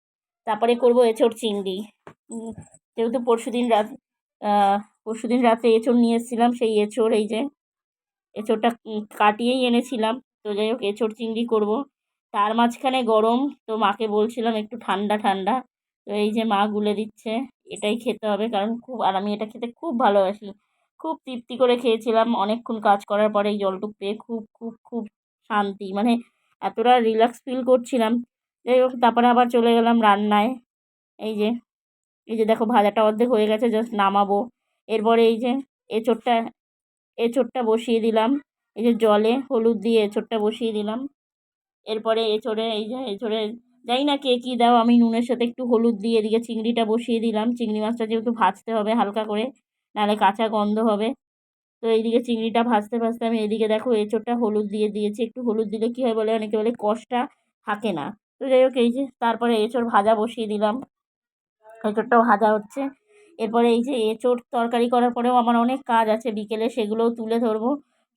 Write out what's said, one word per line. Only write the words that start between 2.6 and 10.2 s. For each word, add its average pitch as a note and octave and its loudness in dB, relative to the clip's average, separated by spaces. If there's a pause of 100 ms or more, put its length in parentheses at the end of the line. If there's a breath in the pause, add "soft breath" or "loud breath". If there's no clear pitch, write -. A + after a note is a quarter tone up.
যেহেতু A#3 0
পরশুদিন A#3 0
রাত, G#3+ 2 (540)
আহ, G#3 2 (280)
পরশুদিন A3+ -2
রাতে A#3 2
এঁচোড় A3+ 2
নিয়ে A#3 2
এসেছিলাম, A#3 0 (100)
সেই A3+ 0 (100)
এঁচোড়, A3 0
এই G#3+ 0
যে A3 -4 (960)
এঁচোড়টা, A3 0 (160)
উম, G#3+ -8 (180)
কাটিয়েই A#3 2
এনেছিলাম। A#3+ 0 (280)